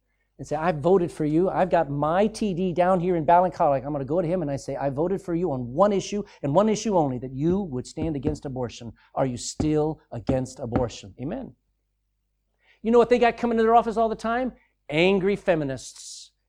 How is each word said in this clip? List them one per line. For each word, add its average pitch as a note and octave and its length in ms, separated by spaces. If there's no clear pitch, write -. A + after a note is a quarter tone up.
And C3 80
say, D#3 100
"I've D#3+ 240
voted F3 320
for D#3 120
you. D#3+ 240
I've E3 220
got E3 180
my D#3 380
T A3 260
D F3+ 200
down F3+ 280
here F3+ 160
in D#3+ 80
Ballincollig." D#3+ 600
I'm D3 60
gonna C#3 120
go D#3 160
to D#3 80
him F3+ 140
and C#3+ 80
I C#3 60
say, C3+ 200
"I C#3 140
voted D3 320
for E3+ 120
you E3+ 180
on B2 200
one G3 200
issue G3 320
and C#3+ 120
one G#3 140
issue G#3+ 280
only, C3+ 220
that B2+ 140
you E3 280
would B2+ 260
stand D#3+ 300
against C#3+ 280
abortion. B2 480
Are C#3 100
you B2 120
still D3+ 640
against B2+ 480
abortion?" A2 600
Amen. G#3 340
You G#3+ 80
know A#3+ 80
what A#3 100
they B3 100
got A#3 180
coming A#3 200
to A3+ 60
their A3+ 120
office A3 220
all A3+ 120
the A3 80
time? A#3 360
Angry F#3 460
feminists. - 960